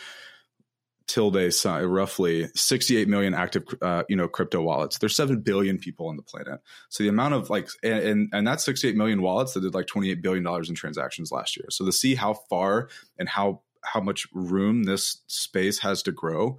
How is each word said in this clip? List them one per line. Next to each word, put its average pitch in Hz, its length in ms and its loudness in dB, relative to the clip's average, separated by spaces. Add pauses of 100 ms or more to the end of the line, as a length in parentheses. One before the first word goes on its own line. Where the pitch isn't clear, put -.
(1080)
tilde 95 440 4
si-, - 160 2
roughly 87 840 2
sixty-eight 123 540 2
million 101 260 4
active, 90 300 0 (180)
uh, 87 260 0
you 101 80 2
know, 87 120 2
crypto 87 340 -2
wallets. 76 360 0
There's - 180 0
seven 135 240 2
billion 98 380 2
people 82 300 -10
on 78 80 -8
the 69 60 -12
planet. 71 380 -12 (280)
So - 140 -4
the 104 80 4
amount 135 240 4
of, 113 160 -2
like, 98 180 -2 (140)
and, 110 160 2
and, 104 340 2
and 104 140 0
that's 147 180 0
sixty-eight 135 320 0
million 107 260 2
wallets 110 320 0
that 95 80 -2
did, 92 120 -2
like, 92 140 -2
twenty-eight 95 340 -2
billion 92 220 0
dollars 85 240 -2
in 85 80 -6
transactions 78 560 -8
last - 240 -6
year. - 140 -12
So - 140 -4
to 95 80 0
see 131 220 2
how 107 200 0 (140)
far 98 400 2 (300)
and 90 100 -4
how, 101 320 0 (240)
how - 160 -2
much 95 320 -4
room 98 520 2
this - 420 -2
space - 540 -2
has 98 240 0
to 92 80 -2
grow, 87 460 -2